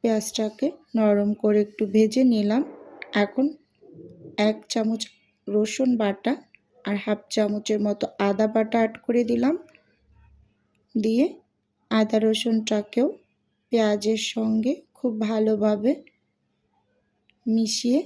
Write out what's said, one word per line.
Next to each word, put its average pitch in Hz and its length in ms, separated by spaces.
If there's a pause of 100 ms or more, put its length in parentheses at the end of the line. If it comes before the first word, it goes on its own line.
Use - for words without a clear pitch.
পেঁয়াজটাকে 220 640 (280)
নরম 208 380
করে 208 280
একটু 208 240
ভেজে 220 380
নিলাম। 226 400 (580)
এখন 254 240 (960)
এক 214 180 (120)
চামচ 226 320 (460)
রসুন 214 500
বাটা 214 360 (520)
আর 202 120
হাফ 208 220 (100)
চামচের 214 520
মতো 208 240 (140)
আদা 202 280
বাটা 220 320
অ্যাড 220 180
করে 240 260
দিলাম। 240 320 (1400)
দিয়ে 226 300 (680)
আদা 220 280
রসুনটাকেও 220 880 (640)
পেঁয়াজের 214 560
সঙ্গে 220 460 (200)
খুব 247 260
ভালোভাবে 214 720 (1500)
মিশিয়ে 226 600